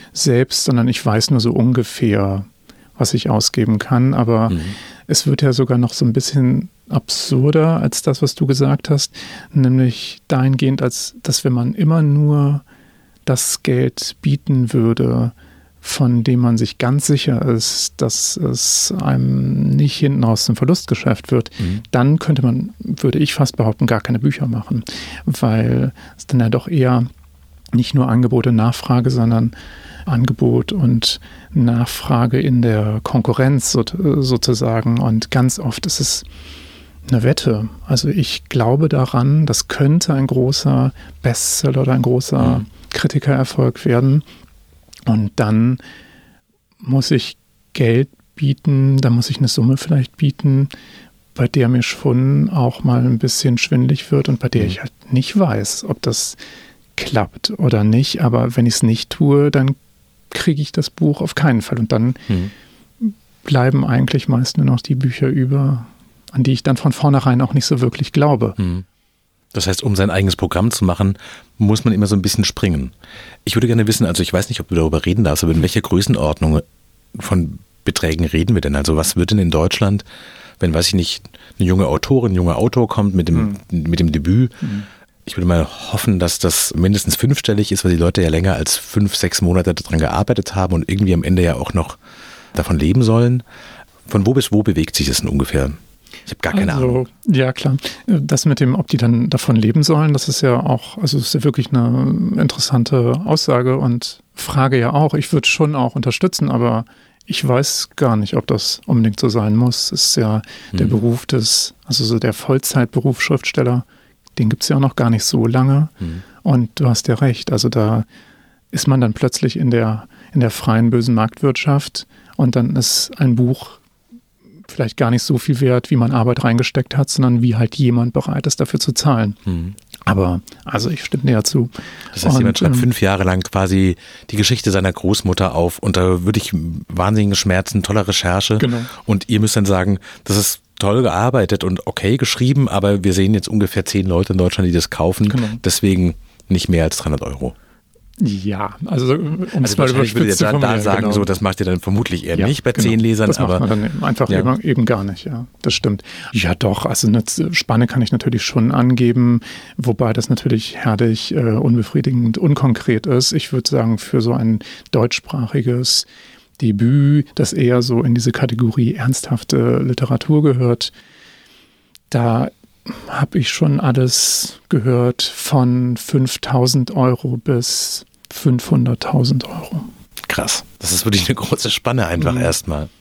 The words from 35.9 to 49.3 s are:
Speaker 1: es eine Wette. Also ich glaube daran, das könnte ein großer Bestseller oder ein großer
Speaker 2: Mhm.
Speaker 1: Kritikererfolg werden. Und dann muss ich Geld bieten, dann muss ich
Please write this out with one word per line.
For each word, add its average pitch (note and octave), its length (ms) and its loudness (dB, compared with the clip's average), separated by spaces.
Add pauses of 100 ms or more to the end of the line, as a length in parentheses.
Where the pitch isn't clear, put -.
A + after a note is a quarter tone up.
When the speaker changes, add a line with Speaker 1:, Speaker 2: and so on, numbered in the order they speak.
Speaker 1:
es - 240 -4 (840)
eine A#2+ 140 2
Wette. A2+ 460 0 (160)
Also C#3+ 240 0
ich D#3 400 -2
glaube C3+ 400 2
daran, C#3 560 2
das - 240 -2
könnte D3+ 440 2
ein C3+ 140 0
großer C3 640 0 (300)
Bestseller C3 640 0
oder C3 100 2
ein C3 80 2
großer B2 580 0
Speaker 2:
Mhm. G#2+ 60 -6 (240)
Speaker 1:
Kritikererfolg C3 960 0
werden. C3+ 380 2 (840)
Und A2 320 0
dann A2+ 400 2 (1000)
muss C3 320 0
ich - 260 -2 (340)
Geld B2 380 2 (260)
bieten, C#3 600 2
dann C3+ 160 4
muss A#2+ 160 0
ich C3 80 -6